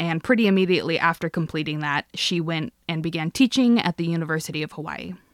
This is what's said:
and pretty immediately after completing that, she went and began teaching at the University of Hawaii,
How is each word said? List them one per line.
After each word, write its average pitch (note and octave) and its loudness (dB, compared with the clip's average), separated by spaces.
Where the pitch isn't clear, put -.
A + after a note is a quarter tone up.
and E3 -2
pretty A3+ 4
immediately F#3 4
after E3 0
completing D#3 -4
that, D3 -4
she - -2
went D#3+ -4
and D#3+ -4
began E3 -2
teaching A#3+ 4
at F3 -2
the E3+ -2
University D#3+ -4
of D3+ -12
Hawaii, E3 -10